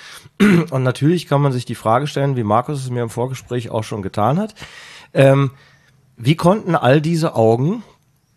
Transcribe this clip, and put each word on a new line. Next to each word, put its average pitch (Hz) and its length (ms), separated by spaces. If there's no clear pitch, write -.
<clears throat> 175 320
Und 131 140
natürlich 147 420
kann 143 160
man 139 100
sich 123 120
die 117 100
Frage 120 320
stellen, 139 300
wie 120 80
Markus 131 400
es 127 60
mir 123 120
im 113 80
Vorgespräch 123 600
auch 107 120
schon 107 200
getan 107 360
hat, 214 160
ähm, 135 380
wie 139 200
konnten 180 400
all 131 240
diese 160 340
Augen 123 480